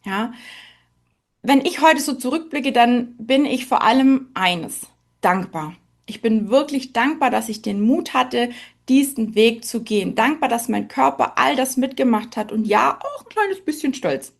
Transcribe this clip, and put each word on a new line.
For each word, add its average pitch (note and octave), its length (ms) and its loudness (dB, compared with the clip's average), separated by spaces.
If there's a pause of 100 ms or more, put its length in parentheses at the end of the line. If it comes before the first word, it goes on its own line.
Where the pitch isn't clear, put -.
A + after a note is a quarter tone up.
ja. G#3 300 -6 (1120)
Wenn C4+ 160 4
ich F4 160 -4
heute D#4 220 4
so C#4+ 120 -4
zurückblicke, C#4 580 -4
dann A#3+ 480 2
bin C4+ 260 2
ich B3+ 220 -4
vor - 160 2
allem C4 500 4
eines, F3+ 540 -4 (340)
dankbar. F3+ 540 -2 (320)
Ich - 120 -14
bin A3 300 0
wirklich C#4 420 0
dankbar, C4+ 380 0
dass A3+ 200 -2
ich G#3+ 120 -8
den G3+ 200 -4
Mut C4 340 0
hatte, B3 340 0 (400)
diesen C4 460 2
Weg A3+ 280 4
zu A#3 200 -6
gehen. G3 320 -2
Dankbar, C4+ 340 2
dass A#3+ 200 -2
mein G#3 180 -2
Körper C4+ 500 0
all C4 180 2
das C4 220 -2
mitgemacht B3+ 580 0
hat G#3+ 160 -6
und G#3+ 140 -2
ja, G#3+ 340 2
auch C#5+ 220 -12
ein - 80 -20
kleines G4 340 -2
bisschen D4+ 300 -4
stolz. - 460 -4